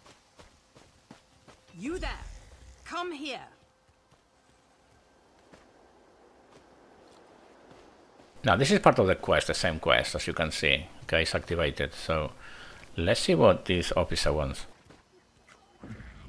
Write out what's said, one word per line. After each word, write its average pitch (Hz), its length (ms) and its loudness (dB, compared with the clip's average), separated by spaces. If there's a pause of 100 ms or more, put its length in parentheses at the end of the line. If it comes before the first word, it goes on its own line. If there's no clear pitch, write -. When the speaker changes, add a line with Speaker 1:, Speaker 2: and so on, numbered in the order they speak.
(1800)
Speaker 1:
You 302 200 -6
there! 311 120 -6 (760)
Come 349 280 -8
here. 269 280 -8 (4000)
Speaker 2:
Now, 90 120 6
this 139 140 4
is 202 100 6
part - 180 6
of 104 80 6
the 92 80 6
quest, - 320 2
the - 80 0
same 80 260 -2
quest, 62 340 2
as - 120 -6
you 85 80 -4
can 78 160 -2
see. 71 360 0 (180)
Okay, 82 180 2
it's - 120 -2
activated. 76 600 -2
So... 78 380 -4 (680)
Let's 90 220 2
see 185 140 2
what 107 300 6
this 90 320 0
officer 80 380 0
wants. 71 320 -4 (1600)